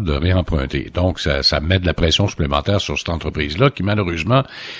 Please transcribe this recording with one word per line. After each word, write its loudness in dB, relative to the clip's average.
de 0
réemprunter. 0
Donc, 0
ça, 0
ça 2
met 2
de -2
la 2
pression 2
supplémentaire 0
sur -4
cette -6
entreprise-là, 0
qui, -8
malheureusement, 0